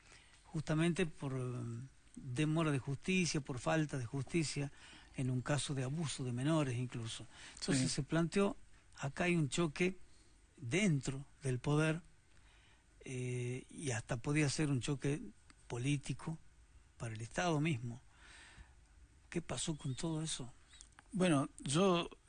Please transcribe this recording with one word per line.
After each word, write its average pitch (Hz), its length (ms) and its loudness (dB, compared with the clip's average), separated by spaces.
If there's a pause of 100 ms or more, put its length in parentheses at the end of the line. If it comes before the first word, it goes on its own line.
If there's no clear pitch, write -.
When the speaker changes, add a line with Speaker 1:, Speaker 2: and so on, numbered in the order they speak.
(440)
Speaker 1:
justamente 160 640 2
por, - 260 -6
em, 123 540 -4 (300)
demora 156 560 2
de 139 60 2
justicia, 160 600 0
por 131 200 -6
falta 160 380 2
de 127 60 -2
justicia 143 680 -2 (420)
en 131 160 0
un 127 120 0
caso 147 320 0
de 135 100 -2
abuso 139 400 -2
de 123 80 -2
menores 135 440 2
incluso. 120 500 -6 (340)
Entonces 139 280 2
Speaker 2:
Sí. - 80 0
Speaker 1:
se 147 60 -2
planteó, 170 540 2 (400)
acá 139 280 -4
hay 175 120 4
un 151 120 4
choque 175 500 0 (580)
dentro 143 680 2 (180)
del 127 180 0
poder, 156 400 4 (1040)
eh, 123 640 -4
y 156 220 -4
hasta 113 240 -4
podía 147 320 2
ser 147 220 2
un 131 100 4
choque 143 400 -2 (480)
político 139 720 -2 (580)
para 113 180 -6
el 107 60 -8
Estado 160 400 0
mismo. 123 420 -2 (1300)
¿Qué 175 140 -4
pasó 147 340 -4
con 135 180 -4
todo 160 280 -2
eso? 139 300 -6 (600)
Speaker 2:
Bueno, 170 360 4 (120)
yo, 170 500 4 (180)